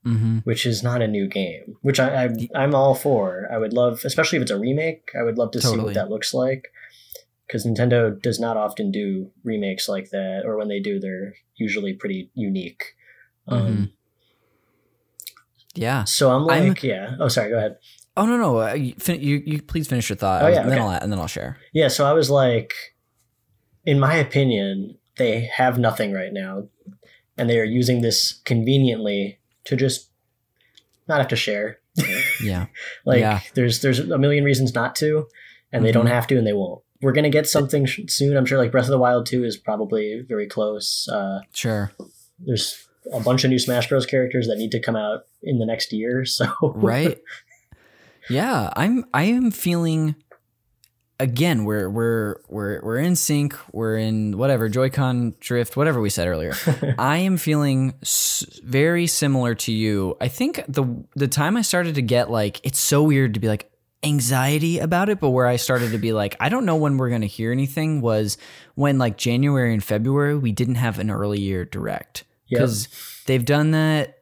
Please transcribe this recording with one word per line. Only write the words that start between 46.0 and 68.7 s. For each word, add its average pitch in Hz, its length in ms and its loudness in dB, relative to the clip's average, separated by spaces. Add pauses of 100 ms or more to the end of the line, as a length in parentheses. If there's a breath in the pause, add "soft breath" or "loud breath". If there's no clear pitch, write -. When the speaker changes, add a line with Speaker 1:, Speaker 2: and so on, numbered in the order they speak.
Speaker 2:
<laughs> - 20 -6
so. 120 200 -2 (140)
Speaker 1:
Right. 131 580 0 (1120 loud breath)
Yeah, 151 460 0
I'm, 233 360 2
I 143 120 2
am 240 260 2
feeling, 160 640 0 (1040)
again, 131 460 2
we're, 104 260 -2
we're, 113 460 0 (120)
we're, 101 340 -6
we're 113 160 -4
in 170 180 2
sync, 147 400 0 (160)
we're 110 260 -2
in 107 400 -2
whatever, 123 300 2
Joy-Con 127 720 0
drift, 120 360 -2
whatever 143 240 2
we 104 80 2
said 90 200 0
earlier. 80 260 -2 (220)
Speaker 2:
<laughs> 139 220 -2
Speaker 1:
I 143 200 2
am 185 180 2
feeling 139 680 2
s-, - 420 -2 (180)
very 160 460 2
similar 131 480 2
to - 160 -4
you. 107 480 0
I 127 80 0
think 285 400 -4
the, 135 360 -2 (120)
the 135 100 0
time 156 300 0
I 233 60 0
started 170 340 0
to 135 60 0
get, 120 280 2
like, 107 340 -2
it's 139 140 -2
so 147 240 2
weird 135 320 4
to 107 60 -2
be, 113 80 0
like, 107 200 -2 (360)
anxiety 147 720 0
about 175 300 0
it, 202 120 0
but 143 100 2
where 127 160 4
I 123 100 4
started 120 360 0
to 113 60 -2
be 113 140 0
like, 101 280 0
"I 131 80 0
don't 247 160 0
know 170 100 2
when 147 220 2
we're 127 140 0
gonna 113 160 0
hear 113 260 -2
anything," 139 480 0
was 107 360 0 (380 loud breath)